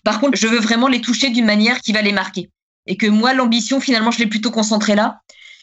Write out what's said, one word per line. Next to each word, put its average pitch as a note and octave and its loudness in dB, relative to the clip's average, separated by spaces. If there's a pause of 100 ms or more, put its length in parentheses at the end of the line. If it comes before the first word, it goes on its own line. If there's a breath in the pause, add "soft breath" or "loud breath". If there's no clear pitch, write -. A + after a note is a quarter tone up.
Par G#3 0
contre, C4+ 2
je A3 0
veux A#3 2
vraiment A3+ 0
les B3+ 0
toucher B3 -2
d'une A#3 0
manière A3 2
qui - -4
va G#3+ 0
les G3+ 0
marquer. F#3+ -6 (380)
Et F#3+ -4
que G#3+ 0
moi, A3 2
l'ambition, B3+ 0
finalement, A#3 0
je A#3 -4
l'ai A#3 0
plutôt A3 -4
concentrée G#3+ 0
là. G#3+ -2 (440 loud breath)